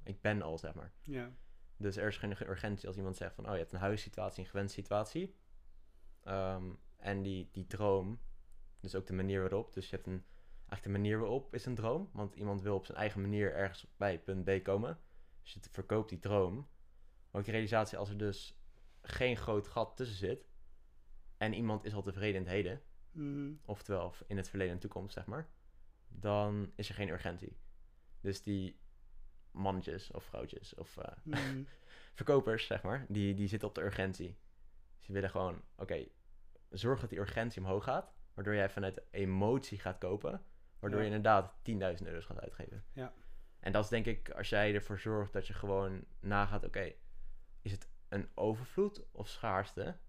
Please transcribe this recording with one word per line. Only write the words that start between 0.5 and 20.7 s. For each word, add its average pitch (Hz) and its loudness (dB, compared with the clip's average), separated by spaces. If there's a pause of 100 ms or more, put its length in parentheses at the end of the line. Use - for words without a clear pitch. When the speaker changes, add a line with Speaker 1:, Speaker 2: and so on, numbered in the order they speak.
Speaker 1:
zeg 78 -6
maar. - -10 (100)
Speaker 2:
Ja. 127 -6 (460)
Speaker 1:
Dus 101 0
er 104 2
is 101 0
geen 101 -2
urgentie 98 -2
als 92 -4
iemand 95 -2
zegt - -4
van, 107 -8
oh, 107 -4
je 95 2
hebt 82 -2
een 90 -4
huissituatie, 98 0
een 95 -10
gewenste 98 -2
situatie. 107 0 (880)
Ehm, 95 0 (340)
en 98 0
die, 95 -2
die 92 -6
droom, 98 4 (600)
dus 95 -4
ook 95 0
de - -4
manier 95 4
waarop, 98 2
dus - -6
je - -4
hebt - -6
een, 92 -2 (320)
eigenlijk - -6
de 101 -2
manier 104 4
waarop 117 0
is 107 -2
een 127 -2
droom, 127 2
want 104 -4
iemand 101 0
wil 101 2
op 95 0
zijn - -8
eigen 101 0
manier 101 4
ergens 92 -2 (100)
bij 95 2
punt 95 -2
B 95 6
komen. 110 2 (420)
Dus - -12
je - -12 (120)
verkoopt 107 2
die 87 -6
droom. 98 4
Maar - -10
ook - 0
die 107 -2
realisatie, 110 4
als 101 -2
er 104 -4
dus 104 -2 (420)
geen 123 2
groot 104 2
gat - 0
tussen 113 -4
zit 98 0 (920)